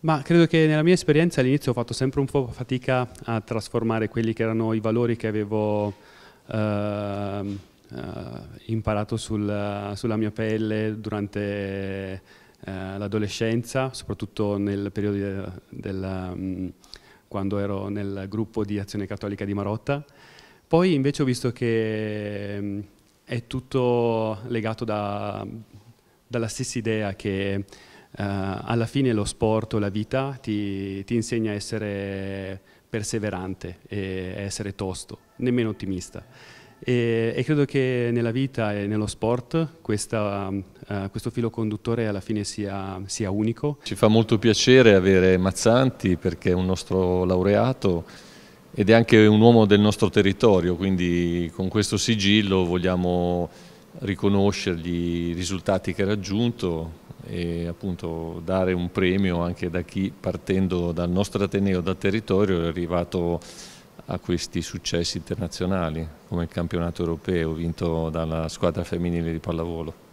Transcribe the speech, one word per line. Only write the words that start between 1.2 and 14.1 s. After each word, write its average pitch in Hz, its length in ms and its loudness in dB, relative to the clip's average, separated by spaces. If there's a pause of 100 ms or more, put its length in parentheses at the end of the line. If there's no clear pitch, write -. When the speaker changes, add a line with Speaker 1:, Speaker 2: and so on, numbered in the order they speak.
Speaker 1:
all'inizio 131 300 2
ho - 20 2
fatto 120 180 -4
sempre - 280 0
un 135 60 0
po' 135 200 0
fatica 123 600 -2 (180)
a 113 180 -2
trasformare 113 640 -2
quelli 113 240 -2
che 110 120 0
erano 113 280 0
i 110 80 0
valori 117 340 2
che 113 120 -6
avevo, 104 680 0 (580)
ehm, 101 1080 -4 (360)
eh, 62 40 -10 (680)
imparato 110 500 -2
sul, 104 760 -4
sulla 107 220 -2
mia 110 140 -2
pelle 110 680 -2
durante, 104 440 -6
eh, 98 760 -6 (440)
l'adolescenza, 104 1300 -4
soprattutto 104 640 -4